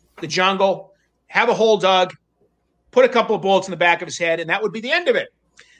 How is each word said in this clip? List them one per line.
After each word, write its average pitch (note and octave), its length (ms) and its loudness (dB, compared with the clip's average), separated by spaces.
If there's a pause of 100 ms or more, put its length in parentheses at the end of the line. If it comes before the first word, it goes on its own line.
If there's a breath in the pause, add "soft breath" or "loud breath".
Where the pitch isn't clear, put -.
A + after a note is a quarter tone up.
(200)
the D#3 80 -10
jungle, F#3 640 0 (360)
have A3+ 220 0
a A3 40 2
hole G#3+ 240 2
dug, F#3 380 2 (760)
put B3+ 160 4
a A#3+ 40 0
couple A3+ 260 0
of E3 80 -6
bullets F#3+ 240 2
in G3 40 -12
the E3+ 60 -8
back E3+ 240 0
of E3 60 -10
his C3+ 100 -12
head, E3 220 -2
and E3 100 -8
that G3+ 140 -2
would G3 80 -4
be A3 100 -10
the B3 100 -8
end F4 160 -2
of A#3 80 0
it. - 140 -4 (500 soft breath)